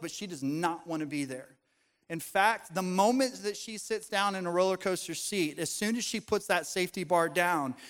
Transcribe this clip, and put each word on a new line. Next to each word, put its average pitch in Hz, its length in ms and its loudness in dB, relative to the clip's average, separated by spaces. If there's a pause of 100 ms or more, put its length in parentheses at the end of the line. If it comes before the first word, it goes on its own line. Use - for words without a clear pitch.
but 170 100 -8
she - 160 -8
does 156 160 -8
not 165 420 -2
wanna 160 200 -4
be 143 180 -4
there. 131 320 -10 (540)
In 165 100 -6
fact, 202 540 2
the 185 80 0
moment 196 600 4
that 202 120 -4
she 214 220 -10
sits 214 320 -6
down 202 240 2
in 185 140 -4
a 175 40 -2
roller 185 260 4
coaster 180 360 -2
seat, 160 460 -2
as 165 100 -2
soon 214 260 -2
as 240 80 -2
she - 160 -4
puts - 280 -2
that 175 180 2
safety 180 380 -2
bar 165 260 4
down, 165 460 2 (140)